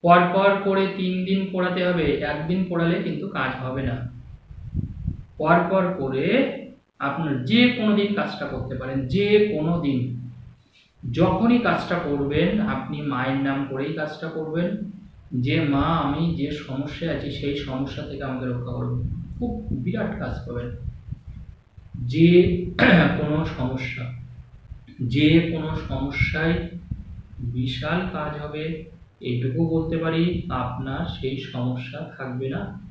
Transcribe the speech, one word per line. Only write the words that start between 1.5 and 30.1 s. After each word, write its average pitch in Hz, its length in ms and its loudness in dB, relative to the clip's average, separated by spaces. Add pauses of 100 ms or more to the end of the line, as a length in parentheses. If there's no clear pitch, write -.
হবে, 175 220 2 (160)
একদিন 156 420 0
পোড়ালে 170 380 2
কিন্তু - 260 -4
কাজ 131 320 -4
হবে 127 220 -4
না। 123 140 -2 (1400)
পর 156 180 4 (120)
পর 190 160 2 (120)
করে 135 300 -2 (760)
আপনার 143 320 -2 (120)
যে 226 160 4 (140)
কোনো 214 220 2
দিন 202 180 2
কাজটা 147 320 -4
করতে 131 280 -6
পারেন, 131 320 -4
যে 202 200 2 (220)
কোনো 160 320 0
দিন। 139 180 0 (1040)
যখনই 190 560 4
কাজটা - 400 0
করবেন 143 500 2 (120)
আপনি 131 420 -2
মায়ের 135 400 -2
নাম 139 240 0
করেই 135 280 -4
কাজটা 156 340 -6
করবেন, 156 400 -2 (640)
যে 135 240 0 (140)
মা 139 160 2 (120)
আমি 147 240 0 (140)
যে 143 120 -2 (180)
সমস্যায় 147 480 -4
আছি 143 160 -4
সেই 143 260 -4
সমস্যা 131 460 -6
থেকে 143 220 -8
আমাকে 127 220 -4
রক্ষা 123 260 -4
করুন। 123 240 -4 (380)
খুব 240 160 -4 (200)
বিরাট - 480 -2
কাজ 123 240 -6
করবেন। 120 260 -6 (1400)
যে 160 220 6 (500)
<clears throat> 175 400 6
কোনো 151 280 0
সমস্যা, 127 580 -4 (960)
যে 135 280 4 (220)
কোনো 156 200 -4 (180)
সমস্যায় 143 680 0 (840)
বিশাল 127 580 -2 (140)
কাজ 151 280 -6
হবে, 151 240 -8 (560)
এটুকু 127 480 -2
বলতে 160 280 0
পারি, 165 260 0 (300)